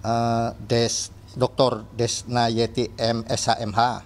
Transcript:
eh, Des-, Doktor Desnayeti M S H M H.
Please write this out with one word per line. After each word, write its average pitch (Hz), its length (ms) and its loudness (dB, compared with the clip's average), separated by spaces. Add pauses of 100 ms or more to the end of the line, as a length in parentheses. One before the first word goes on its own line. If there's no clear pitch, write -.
eh, 117 480 0 (160)
Des-, - 480 0 (240)
Doktor 123 560 2
Desnayeti 117 1040 0
M 113 320 0
S - 160 -2
H 113 160 4
M 113 80 -4
H. 113 360 2